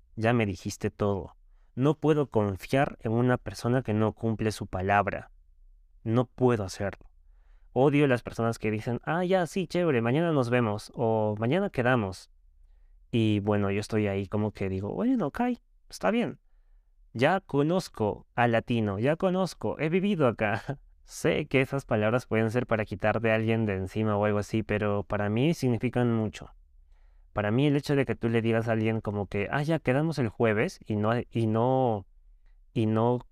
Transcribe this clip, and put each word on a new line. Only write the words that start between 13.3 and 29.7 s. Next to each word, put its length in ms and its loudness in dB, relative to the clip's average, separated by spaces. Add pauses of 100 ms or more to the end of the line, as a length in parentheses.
bueno, 320 0
yo 80 -2
estoy 280 -2
ahí 200 -4
como 240 -2
que 180 -6
digo, 240 -4
"Bueno, 340 0
ok, 140 -4 (480)
está 220 -2
bien. 280 -2 (720)
Ya 260 2
conozco 960 -2
al 160 4
latino, 480 0
ya 160 0
conozco, 640 -2
he 100 -2
vivido 380 2
acá". 340 0
<laughs> 280 -12 (160)
Sé 420 -2
que 140 2
esas 240 -4
palabras 420 0
pueden 240 2
ser 160 -2
para 180 0
quitar 340 -2
de 120 2
alguien 340 2
de 100 0
encima 400 -2
o 100 2
algo 120 2
así, 240 -2
pero 420 -2
para 260 -4
mí 260 2
significan 580 0
mucho. 380 -4 (840)
Para 160 -2
mí 160 2
el 100 4
hecho 200 0
de 100 2
que 80 -4
tú 160 -2
le 140 2
digas 240 0
a 60 0
alguien 280 0
como 240 -4
que, 260 -4
"Ah, 120 0
ya, 160 0